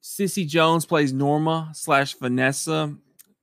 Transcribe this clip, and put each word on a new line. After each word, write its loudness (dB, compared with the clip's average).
Cissy -4
Jones 2
plays 2
Norma 0
slash 0
Vanessa. -2